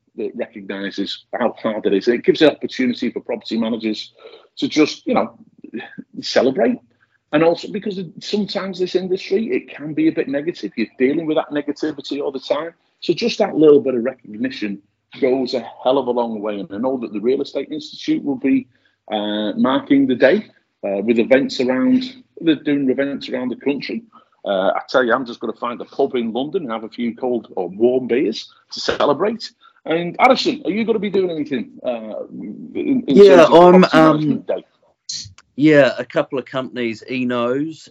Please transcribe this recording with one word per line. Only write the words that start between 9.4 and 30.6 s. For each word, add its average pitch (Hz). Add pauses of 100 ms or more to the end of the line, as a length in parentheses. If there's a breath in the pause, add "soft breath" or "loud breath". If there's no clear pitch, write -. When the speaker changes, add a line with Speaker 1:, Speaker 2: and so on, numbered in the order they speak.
Speaker 1:
it -
can 147
be 156
a 156
bit 160
negative. 156
You're 107 (100)
dealing 143
with 156
that -
negativity 147
all 143
the 131
time. 156 (240)
So -
just 226
that 202
little 147
bit 127
of 117
recognition 107 (380)
goes 127
a 123
hell -
of 123
a -
long 117
way. 104
And 90
I 101
know 131
that 113
the 104
Real 127
Estate 139
Institute 151
will 143
be, 135 (460)
uh, 104
marking 139
the 127
day, 139 (320 soft breath)
uh, 101
with 113
events 131
around, 127 (160)
they're 165
doing 143
events 139
around 127
the 113
country. 131 (420 soft breath)
Uh, 95
I -
tell 131
you, 113
I'm 131
just 117
gonna 113
find 120
a 90
pub 131
in 117
London 151
and 120
have 110
a 110
few 117
cold 123
or 90
warm 120
beers 139 (200 soft breath)
to -
celebrate. 160 (320 soft breath)
And 170
Addison, 226